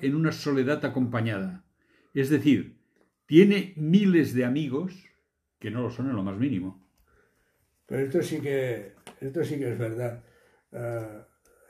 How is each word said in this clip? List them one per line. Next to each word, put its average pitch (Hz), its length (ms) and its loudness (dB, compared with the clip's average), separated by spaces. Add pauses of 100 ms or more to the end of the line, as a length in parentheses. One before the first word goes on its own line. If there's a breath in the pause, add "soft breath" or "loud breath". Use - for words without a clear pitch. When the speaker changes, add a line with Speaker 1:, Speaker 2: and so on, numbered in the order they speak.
Speaker 1:
en 143 120 0
una 160 160 2
soledad 147 540 -2
acompañada. 113 800 -2 (480)
Es 135 160 0
decir, 131 480 2 (480)
tiene 202 520 6
miles 165 580 4
de 123 100 2
amigos 143 640 -4 (520)
que 107 100 -10
no 117 140 -4
lo 113 80 -4
son 127 180 -6
en 127 60 -2
lo 95 80 -4
más 98 160 -6
mínimo. 95 500 -4 (960)
Speaker 2:
Pero 131 200 -4
esto 156 180 0
sí 156 160 -4
que, 127 540 -4 (260)
esto 135 240 -4
sí 139 160 -4
que 123 140 -4
es 98 40 -6
verdad. 113 460 -6 (480 soft breath)
Ah, 117 560 -10 (420)